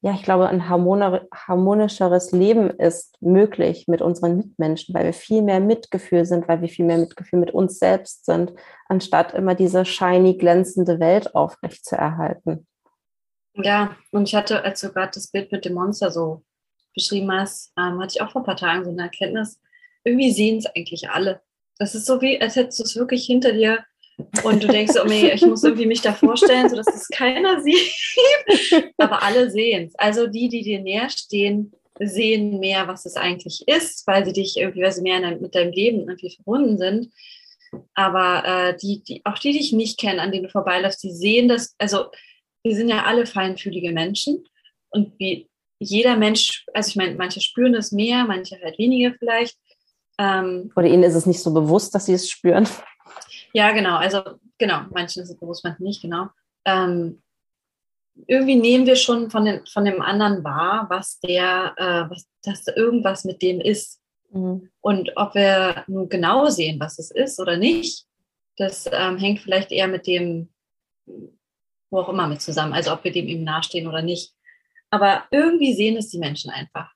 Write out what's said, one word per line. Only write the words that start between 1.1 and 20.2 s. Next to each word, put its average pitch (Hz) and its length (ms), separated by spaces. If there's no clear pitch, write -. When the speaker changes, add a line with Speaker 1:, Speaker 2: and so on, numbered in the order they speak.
Speaker 1:
harmonischeres 190 1000
Leben 202 380
ist - 520
möglich 185 640
mit 170 140
unseren 170 340
Mitmenschen, 165 580
weil 170 120
wir 170 80
viel - 280
mehr 196 180
Mitgefühl 196 640
sind, 170 220
weil 165 140
wir 170 80
viel 170 160
mehr 170 140
Mitgefühl 175 420
mit 175 120
uns 185 260
selbst 190 480
sind, 175 260
anstatt 185 460
immer 190 200
diese 185 300
shiny, 185 520
glänzende 175 640
Welt 185 340
aufrechtzuerhalten. 160 1300
Speaker 2:
Ja, 202 420
und 208 180
ich - 60
hatte, 208 300
als 196 160
du 196 120
gerade 190 220
das 196 140
Bild 196 240
mit 190 120
dem 180 100
Monster 190 360
so 160 320
beschrieben 196 380
hast, 196 460
ähm, 180 220
hatte 190 160
ich - 60
auch 214 80
vor 254 120
ein - 40
paar 185 100
Tagen 180 280
so 175 60
eine 175 120
Erkenntnis, 214 580
irgendwie 247 260